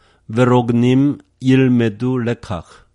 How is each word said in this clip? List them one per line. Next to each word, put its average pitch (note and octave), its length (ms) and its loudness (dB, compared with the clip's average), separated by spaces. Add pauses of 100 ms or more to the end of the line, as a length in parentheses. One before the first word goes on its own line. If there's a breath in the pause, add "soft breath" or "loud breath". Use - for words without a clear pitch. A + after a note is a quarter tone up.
(300)
ורוגנים B2 880 0 (260)
ילמדו B2+ 760 0
לקח. A2+ 680 -10 (100)